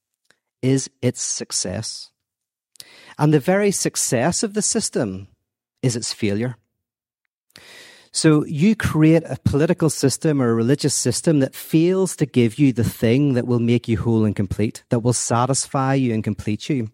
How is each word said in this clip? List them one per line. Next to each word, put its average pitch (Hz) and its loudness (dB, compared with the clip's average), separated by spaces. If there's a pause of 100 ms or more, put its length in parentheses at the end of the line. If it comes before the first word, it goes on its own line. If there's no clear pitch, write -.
(600)
is 131 0 (100)
its - -2
success. - -8 (1080)
And 151 4
the 151 6
very 196 2
success - -2
of - -4
the 214 -2
system 101 -4 (540)
is 120 0
its 110 -6
failure. 110 -2 (1600)
So 151 4
you 180 2
create 160 4
a - -8
political 160 0
system 143 0
or 117 2
a 117 2
religious 123 0
system 147 0
that 131 0
fails 180 0
to 151 -2
give 117 2
you 139 4
the 113 0
thing 131 2
that 117 -2
will 120 0
make 117 0
you 113 0
whole 110 2
and 101 -2
complete, - -4
that 120 0
will 120 0
satisfy 131 0
you 131 0
and 110 -2
complete 107 -6
you 123 -4